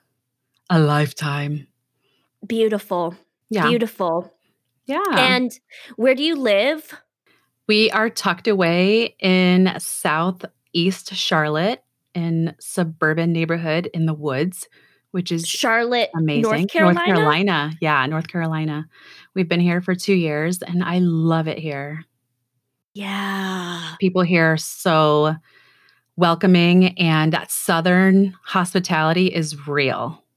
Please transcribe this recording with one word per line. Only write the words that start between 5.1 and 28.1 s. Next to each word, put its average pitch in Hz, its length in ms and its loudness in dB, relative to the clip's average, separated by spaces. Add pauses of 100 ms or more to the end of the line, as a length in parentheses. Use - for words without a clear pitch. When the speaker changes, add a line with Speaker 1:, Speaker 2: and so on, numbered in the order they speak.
Speaker 2:
And 254 400 2 (460)
where 262 180 4
do 262 80 -2
you 320 140 0
live? 254 580 0 (720)
Speaker 1:
We 214 240 4
are 220 200 0
tucked 185 360 -4
away 196 720 2
in 185 600 4
Southeast 175 1400 -4
Charlotte 160 680 -2 (320)
in 165 460 -2
suburban 165 720 -2
neighborhood 165 600 -2
in 160 140 0
the 160 80 -2
woods, 147 540 -4 (420)
which 180 220 -4
is 165 160 -4
Speaker 2:
Charlotte, 233 680 0
Speaker 1:
amazing. 160 280 0
Speaker 2:
North 220 260 0
Carolina? 311 260 2
Speaker 1:
North 339 120 0
Carolina. 160 720 2
Yeah, 147 260 0
North 160 220 -4
Carolina. 156 600 -4 (460)
We've 185 140 -2
been 175 120 2
here 175 200 2
for 180 160 -2
two 196 180 0
years, 165 480 -2
and 175 220 -2
I 180 140 -2
love 165 500 2
it - 100 -6
here. 151 460 -10 (880)
Speaker 2:
Yeah. 190 1040 -8
Speaker 1:
People 185 220 2
here 165 300 4
are 160 40 2
so 156 760 2 (840)
welcoming, 180 840 4
and 160 340 2
that - 180 -4
Southern 190 840 2 (100)